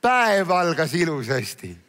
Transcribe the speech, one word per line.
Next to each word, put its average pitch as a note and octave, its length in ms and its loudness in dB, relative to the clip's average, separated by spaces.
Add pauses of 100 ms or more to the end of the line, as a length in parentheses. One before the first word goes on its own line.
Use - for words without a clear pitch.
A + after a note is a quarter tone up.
Päev A3+ 500 2
algas E3 440 0
ilusasti. B2+ 840 -4 (100)